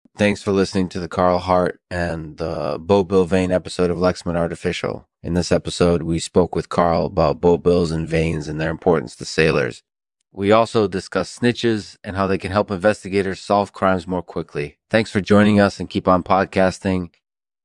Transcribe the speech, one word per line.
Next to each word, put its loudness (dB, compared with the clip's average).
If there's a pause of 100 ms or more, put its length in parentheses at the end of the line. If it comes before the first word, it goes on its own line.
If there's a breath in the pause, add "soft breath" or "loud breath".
(160)
Thanks 0
for 0
listening 0
to -10
the -8
Carl 2
Hart 0 (120)
and -6
the -4
Boat 2
Bill 2
Vane 0
episode -2
of -4
Lexman -2
Artificial. -4 (160)
In -4
this 0
episode, 0
we -2
spoke 0
with -6
Carl 2
about 0
boat 4
bills 2
and -4
vanes -2
and -6
their -4
importance -2
to -14
sailors. 0 (500)
We 0
also 2
discussed -6
snitches -2
and -10
how 0
they 0
can -8
help 0
investigators -2
solve 0
crimes 0
more -4
quickly. -8 (100)
Thanks 0
for -2
joining 4
us, 2
and -10
keep -4
on 4
podcasting. 0 (520)